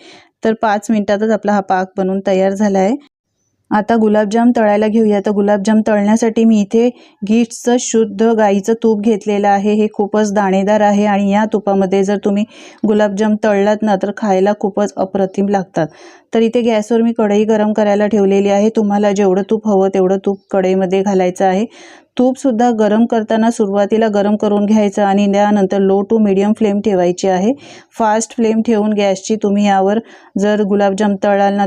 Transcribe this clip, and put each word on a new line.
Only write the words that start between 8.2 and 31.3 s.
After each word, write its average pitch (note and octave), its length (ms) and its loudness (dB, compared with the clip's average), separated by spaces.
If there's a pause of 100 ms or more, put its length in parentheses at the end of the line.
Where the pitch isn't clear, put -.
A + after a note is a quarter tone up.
गाईचं G3+ 360 0 (100)
तूप A3 180 0
घेतलेलं G3+ 460 -2
आहे. G3+ 260 0
हे G#3+ 200 0
खूपच G#3+ 400 -2
दाणेदार G3 480 0
आहे G#3 240 2
आणि G3+ 260 0
या G#3 220 2
तुपामध्ये G3 500 0
जर G3+ 220 -2
तुम्ही G#3 180 0 (440)
गुलाबजाम G#3+ 560 0
तळलात G#3 380 0
ना, G#3+ 140 0
तर G3 220 -4
खायला G3 420 0
खूपच G3+ 380 -4
अप्रतिम F#3+ 500 -2
लागतात. F#3 400 -4 (460)
तर A3+ 80 2
इथे A3+ 200 0
गॅसवर A3+ 400 0
मी A#3 160 0
कढई G#3 280 2
गरम G#3+ 280 0
करायला G#3 340 0
ठेवलेली G3+ 420 2
आहे. G3+ 260 2
तुम्हाला G#3 360 0
जेवढं G3 380 0
तूप A3 180 -2
हवं F#3+ 260 2
तेवढं F#3+ 320 0
तूप G3 140 -2 (120)
कढईमध्ये F#3+ 500 0
घालायचं F#3+ 440 -2
आहे. F#3+ 200 0 (520)
तूपसुद्धा B3 520 0 (100)
गरम G#3+ 260 2
करताना A3+ 460 -2
सुरुवातीला G3+ 600 0
गरम G3+ 220 0
करून G#3 300 -2
घ्यायचं G#3 380 0
आणि G3 300 2
त्यानंतर G3+ 480 0
low G3 220 2
to A3+ 200 -2
medium G3 360 2
flame G3+ 260 0
ठेवायची F3+ 420 0
आहे. F#3+ 260 0 (440)
फास्ट A3 380 -2
फ्लेम A3+ 300 0
ठेवून G#3+ 280 0
गॅसची G3+ 500 -2
तुम्ही G3+ 220 0
यावर G3 340 2 (400)
जर G#3 220 0
गुलाबजाम G3+ 640 0
तळाल G3+ 300 2